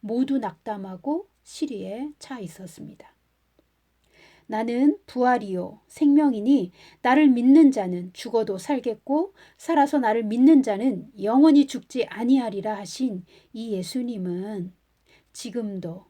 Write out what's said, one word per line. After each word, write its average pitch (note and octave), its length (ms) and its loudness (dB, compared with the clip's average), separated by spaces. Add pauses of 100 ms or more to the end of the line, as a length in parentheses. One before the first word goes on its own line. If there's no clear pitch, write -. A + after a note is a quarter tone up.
모두 B3+ 380 -2
낙담하고 G#3 880 -8 (140)
시리에 A3+ 760 -10
차 C4 200 -16
있었습니다. E3+ 760 -18 (1300)
"나는 A#3+ 600 0
부활이요 G#3+ 840 -2
생명이니 C4+ 840 2 (280)
나를 C#4 280 4
믿는 C4 420 8
자는 F3+ 420 -6
죽어도 G#3+ 460 -4
살겠고 C4+ 760 -4 (220)
살아서 D4 420 0
나를 A3+ 260 0
믿는 B3+ 380 6
자는 G#3+ 480 -4 (120)
영원히 C#4 440 6
죽지 - 380 -8
아니하리라." A3 720 -2
하신 G3+ 480 -8 (300)
이 A3 180 -10
예수님은 F#3+ 1000 -8 (600)
지금도 F#3+ 760 -10